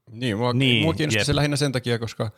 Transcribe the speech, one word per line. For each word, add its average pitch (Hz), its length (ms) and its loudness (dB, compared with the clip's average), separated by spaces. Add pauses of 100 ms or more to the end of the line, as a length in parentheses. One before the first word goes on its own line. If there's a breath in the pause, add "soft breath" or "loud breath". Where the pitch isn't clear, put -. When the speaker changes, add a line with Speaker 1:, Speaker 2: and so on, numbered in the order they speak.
(120)
Speaker 1:
Niin, 110 260 -4
mua, 123 160 0
Speaker 2:
Niin, 123 300 4
Speaker 1:
mua 160 100 2
kiinnosti 147 260 0
Speaker 2:
jep. 101 60 2
Speaker 1:
se 143 100 0
lähinnä 143 220 0
sen 143 140 0
takia, 120 280 -2
koska 113 380 -6